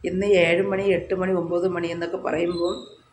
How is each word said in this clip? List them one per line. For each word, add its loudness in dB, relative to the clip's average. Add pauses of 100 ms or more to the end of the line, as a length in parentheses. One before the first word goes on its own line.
ഇന്ന് -2
ഏഴ് 4
മണി, -2
എട്ട് 2
മണി, -2
ഒമ്പത് 0
മണി -2
എന്നൊക്കെ -4
പറയുമ്പോൾ -4 (160)